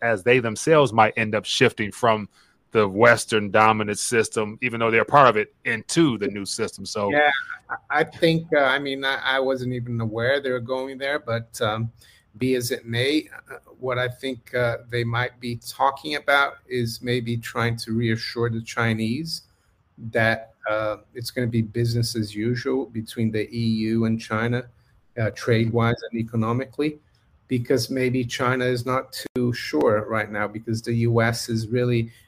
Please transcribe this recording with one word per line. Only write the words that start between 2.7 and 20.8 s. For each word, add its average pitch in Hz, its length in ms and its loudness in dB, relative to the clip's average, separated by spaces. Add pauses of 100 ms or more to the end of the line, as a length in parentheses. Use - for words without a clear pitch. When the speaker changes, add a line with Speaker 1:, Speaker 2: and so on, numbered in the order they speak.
Speaker 1:
the 107 180 4
Western 107 600 4
dominant 107 480 4
system, 107 640 -2
even 117 180 -2
though 117 100 2
they're 113 140 4
part 139 240 8
of 107 80 4
it, 107 180 -2 (120)
into 123 500 0
the 98 120 -2
new 98 180 -6
system. 98 400 -6
So 101 240 -2
Speaker 2:
Yeah, 147 200 4 (380)
I, 143 320 -4
I 160 40 2
think, 165 520 0
uh, 143 40 4
I 135 180 2
mean, 135 260 -6
I, 135 120 0
I 131 240 0
wasn't 127 340 -2
even 120 260 -6
aware 117 400 0
they 135 120 -4
were 127 60 -2
going 131 380 -8
there, 139 220 -4
but, 117 420 -8
um, 113 320 -2 (460)
be 127 160 0
as 123 160 -2
it 127 140 -6
may, 131 460 0 (200)
uh, 135 40 -16 (260)
what 127 160 -4
I 123 120 -2
think, 123 460 -10
uh, 123 220 0 (140)
they 120 140 -2
might 117 360 -4
be 120 160 -8
talking 139 600 -2
about 143 420 2 (100)
is 120 320 -2
maybe 120 380 -2
trying 117 400 -2
to 113 160 -6
reassure 117 560 -2
the 113 100 -4
Chinese 113 840 -2 (640)
that, 113 420 2 (160)
uh, 107 300 -2 (160)